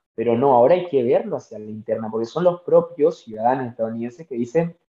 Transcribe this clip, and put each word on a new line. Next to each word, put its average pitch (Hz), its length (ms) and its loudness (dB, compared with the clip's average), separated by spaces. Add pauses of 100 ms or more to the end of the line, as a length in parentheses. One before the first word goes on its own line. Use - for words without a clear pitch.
(140)
pero 117 220 0
no, 139 180 4
ahora 123 200 6
hay 175 140 -2
que 208 140 0
verlo 160 340 0
hacia 113 220 -12
la 107 120 -14
interna, 110 400 -6
porque 113 160 -4
son 160 180 -4
los 175 160 2
propios 165 600 0
ciudadanos 120 460 -2
estadounidenses 117 600 -8
que 127 80 -8
dicen, 165 400 -2 (140)